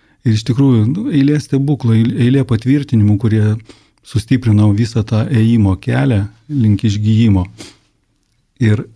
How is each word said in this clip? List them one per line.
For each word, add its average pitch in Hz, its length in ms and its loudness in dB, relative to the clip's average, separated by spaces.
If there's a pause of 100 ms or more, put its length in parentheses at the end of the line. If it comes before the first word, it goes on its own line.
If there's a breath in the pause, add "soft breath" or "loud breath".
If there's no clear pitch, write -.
(260 soft breath)
Ir 113 80 2
iš 110 100 -2
tikrųjų, 120 420 2 (100)
nu, 233 140 -6
eilė 147 300 0
stebuklų, 139 540 -2
eil-, 113 320 0
eilė 131 180 2
patvirtinimų, 113 760 0
kurie 107 280 0 (580 loud breath)
sustiprino 107 720 0
visą 107 300 -2
tą 107 260 -4
ėjimo 110 480 2
kelią 123 480 -2 (240)
link 110 340 0
išgijimo. 104 600 0 (1160 loud breath)
Ir, 107 220 0 (120)